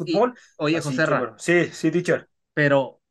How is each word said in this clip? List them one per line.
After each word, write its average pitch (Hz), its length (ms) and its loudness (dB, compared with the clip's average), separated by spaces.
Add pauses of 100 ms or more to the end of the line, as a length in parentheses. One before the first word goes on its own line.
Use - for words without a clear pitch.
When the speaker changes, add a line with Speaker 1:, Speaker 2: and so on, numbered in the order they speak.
Speaker 1:
Y, 165 140 -2
Speaker 2:
Fútbol. 247 160 2 (220)
Speaker 1:
oye, 156 240 0
Speaker 2:
Así - 20 -10
Speaker 1:
José 143 220 -2
Speaker 2:
que, 151 80 0
Speaker 1:
Ra, - 20 2
Speaker 2:
bueno, 123 240 -4
sí, 170 340 2
sí, - 180 -2
teacher. 175 380 -2 (260)
Speaker 1:
pero 139 460 0 (100)